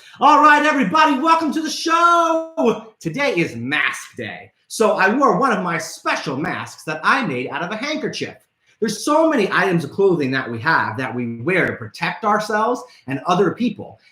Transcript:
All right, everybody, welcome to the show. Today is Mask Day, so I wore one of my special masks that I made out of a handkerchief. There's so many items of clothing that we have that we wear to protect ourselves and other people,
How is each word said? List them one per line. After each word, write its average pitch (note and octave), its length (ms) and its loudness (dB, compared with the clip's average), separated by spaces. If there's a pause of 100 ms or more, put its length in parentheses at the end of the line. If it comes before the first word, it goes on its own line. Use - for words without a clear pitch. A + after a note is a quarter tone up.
(200)
All C#4+ 220 6
right, D4 220 6
everybody, D4 540 2
welcome D#4+ 340 2
to D#4+ 100 -2
the D#4 80 -6
show. E4 1300 0
Today E3+ 360 -2
is C3 200 -2
Mask C3+ 600 -4
Day, F2+ 360 -12 (160)
so G#3+ 240 2
I F#3+ 220 2
wore B3+ 240 2
one B3+ 140 2
of F#3 100 -2
my E3+ 160 -4
special - 580 -6
masks A#2+ 480 -8
that D#3 180 -8
I A#3 240 2
made B2+ 220 -4
out C#3+ 140 -6
of F3 80 -6
a G#3+ 60 -8
handkerchief. A#3 600 -8 (440)
There's - 240 -4
so D#4+ 260 4
many B3 200 0
items F3 340 2
of C#3 80 -10
clothing E3+ 400 2
that B2+ 180 -4
we A#2 100 -8
have A#2 380 0
that B2+ 160 -6
we A#2 260 -6
wear D3+ 260 0
to A#2 100 -4
protect E3+ 480 -8
ourselves A3 580 -2 (240)
and C3+ 140 -4
other F3 320 0
people, - 480 -6 (120)